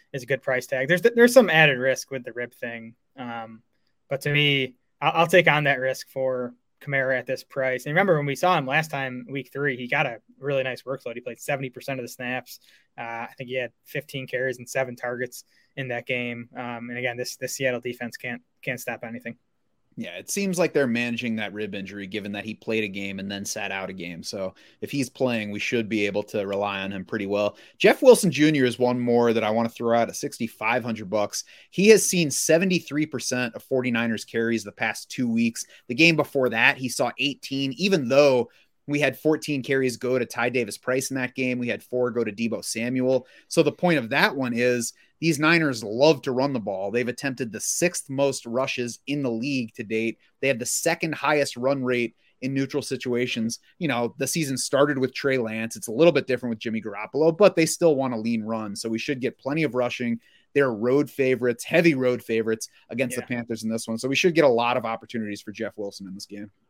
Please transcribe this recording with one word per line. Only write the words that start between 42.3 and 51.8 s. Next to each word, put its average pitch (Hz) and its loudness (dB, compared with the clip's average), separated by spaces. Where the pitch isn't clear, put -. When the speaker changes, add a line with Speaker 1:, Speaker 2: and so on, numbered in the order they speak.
Speaker 2:
Deebo 110 -4
Samuel. 127 -2
So - 0
the 143 2
point 165 0
of 113 -4
that 185 2
one 127 -4
is 123 0
these 156 0
Niners 151 2
love 127 4
to 135 -2
run 135 0
the 123 -2
ball. 98 -4
They've 120 0
attempted 123 -4
the 104 -10
sixth - -2
most 135 0
rushes 120 -4
in 143 -4
the 127 0
league 120 -4
to 123 -10
date. 110 -2
They 135 2
have 127 2
the 120 -6
second 165 -2
highest 143 0
run 131 0